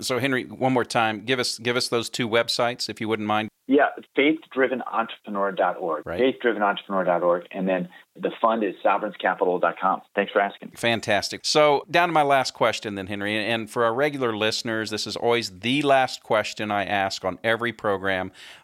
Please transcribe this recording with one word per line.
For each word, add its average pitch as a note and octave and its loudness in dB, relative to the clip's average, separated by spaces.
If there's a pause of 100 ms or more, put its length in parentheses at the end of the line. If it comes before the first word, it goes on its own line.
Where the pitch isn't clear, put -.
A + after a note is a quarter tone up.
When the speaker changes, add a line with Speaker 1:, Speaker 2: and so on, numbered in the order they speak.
Speaker 1:
so, B2+ -2
Henry, C3 0
one B2 -2
more B2 2
time, A2 0
give B2+ 0
us, - -4
give A#2+ 0
us B2 0
those A#2 -2
two B2 -4
websites, A#2 0
if G#2+ -12
you G#2+ -4
wouldn't G#2+ -2
mind. G#2+ 0 (200)
Speaker 2:
Yeah, C3+ 6 (280)
faith D3+ 2 (140)
driven B2+ 0
entrepreneur G#2 -4
dot F#2 0
org. D#2 -6
Speaker 1:
Right. E2+ -6
Speaker 2:
Faith B2+ 2
driven A2 0
entrepreneur G2 -2
dot F2 2
org, F2 0
and F#2 -4
then F2+ 0 (260)
the A2+ -4 (100)
fund A2+ 2
is F#2 -2
sovereignscapital G2 0
dot E2+ 0
com. F#2 0 (120)
Thanks G2+ -2
for G2+ 2
asking. - -4
Speaker 1:
Fantastic. G#2+ -2
So D3+ 4
down F3 4
to E3+ -4
my D#3 4
last C#3 2
question A2 0
then, G2 -6
Henry, G2+ -2
and, A2+ 0
and G#2+ -12
for A#2+ 0
our A2+ 4
regular C3 0
listeners, A2 -2
this G#2+ -6
is G#2+ -8
always A#2+ 0
the A#2+ -2
last C3+ 2
question G#2+ 0
I G2+ 0
ask G2 -2
on F#2 -4
every A2+ 0
program. F#2+ -2 (340)